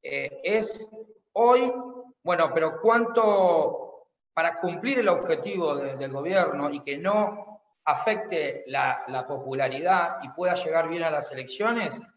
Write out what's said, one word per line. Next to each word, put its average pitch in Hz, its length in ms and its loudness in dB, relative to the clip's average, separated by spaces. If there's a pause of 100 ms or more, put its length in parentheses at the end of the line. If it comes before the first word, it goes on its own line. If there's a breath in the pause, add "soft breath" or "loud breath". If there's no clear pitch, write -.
Eh, 139 400 -8
es 214 460 -2 (460)
hoy, 247 360 6 (540)
bueno, 165 300 4
pero 160 260 0
¿cuánto 214 1300 4 (260)
para 165 280 0
cumplir 247 380 -2
el 208 100 4
objetivo 175 680 0
de, 135 220 -6
del 135 160 -8
gobierno 147 560 0
y 143 100 -8
que 139 180 -8
no 202 640 -2 (220)
afecte 165 840 -2
la, 131 420 0
la 127 180 -6
popularidad 139 960 0
y 139 60 -12
pueda 180 240 -2
llegar 165 340 0
bien 170 160 -4
a 160 80 0
las 147 220 -4
elecciones? 170 680 -4 (160)